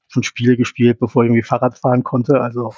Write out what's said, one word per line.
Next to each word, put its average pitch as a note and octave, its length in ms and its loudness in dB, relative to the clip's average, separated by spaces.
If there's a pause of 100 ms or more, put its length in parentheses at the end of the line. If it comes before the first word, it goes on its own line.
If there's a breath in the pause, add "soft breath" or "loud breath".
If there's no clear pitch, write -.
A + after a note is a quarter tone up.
schon B2+ 160 -2
Spiele A#2+ 340 0
gespielt, A#2+ 420 0
bevor A#2+ 240 0
ich A#2 60 2
irgendwie A2+ 140 2
Fahrrad B2 340 -2
fahren B2 260 0
konnte, B2+ 380 0
also, A#2 360 -6